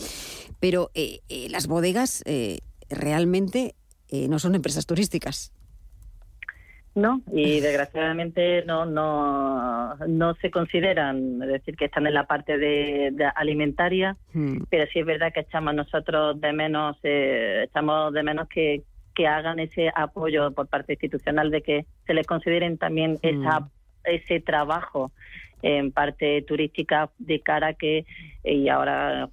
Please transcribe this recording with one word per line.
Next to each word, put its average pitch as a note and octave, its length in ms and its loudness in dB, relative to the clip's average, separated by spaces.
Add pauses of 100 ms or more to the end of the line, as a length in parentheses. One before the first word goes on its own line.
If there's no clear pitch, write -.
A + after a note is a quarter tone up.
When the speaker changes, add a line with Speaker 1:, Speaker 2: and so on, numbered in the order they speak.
(600)
Speaker 1:
Pero, F3+ 340 2
eh, D3+ 340 -4
eh, B2+ 220 -8
las - 160 -2
bodegas, F3+ 580 2
eh, A#2 340 -2 (300)
realmente, F#3 840 2 (360)
eh, C#3 180 -2
no D3+ 100 2
son F3+ 160 2
empresas D3 320 0
turísticas. E3+ 640 -2 (1400)
Speaker 2:
No, A3+ 260 4 (120)
y D3+ 280 4
Speaker 1:
<laughs> - 0 -
Speaker 2:
desgraciadamente E3 1040 0
no, E3 200 0
no, C#3 1120 0 (140)
no E3 280 2
se F3+ 140 -2
consideran, D#3 920 0
es C3 60 -6
decir, C3+ 280 -4
que - 80 -2
están D3 240 0
en D3+ 60 2
la C#3+ 120 2
parte D3 320 -2
de, D3 540 2
de C#3+ 120 0 (120)
alimentaria, D#3 800 0 (160)
Speaker 1:
Hmm. C#3+ 360 -2
Speaker 2:
pero D#3 240 2
sí E3+ 60 0
es D#3 80 0
verdad D#3+ 260 0
que D#3+ 80 -4
echamos D#3 340 -2
nosotros D3+ 680 0
de D3+ 120 0
menos, D3+ 520 0
eh, C3+ 640 2
echamos D3+ 440 0
de D3+ 120 0
menos D3+ 240 -2
que, D3 340 0 (320)
que E3 140 4
hagan D#3+ 320 0
ese D#3+ 340 0
apoyo D3+ 580 0
por C#3 140 -2
parte C#3 280 -2
institucional D3+ 580 0
de D3+ 100 0
que D3 240 0 (200)
se E3+ 80 2
les D#3 120 2
consideren E3+ 520 0
también D#3+ 340 0 (100)
Speaker 1:
Hmm. E3 40 0 (180)
Speaker 2:
esa, D3+ 260 2 (340)
ese E3+ 360 0
trabajo D3+ 720 -2 (480)
en C#3+ 300 2
parte D3 520 0
turística D#3 760 0
de D#3 220 -2
cara D#3 280 0
a D#3+ 60 -4
que, D#3 320 -2 (380)
y C#3 240 2
ahora C3+ 640 0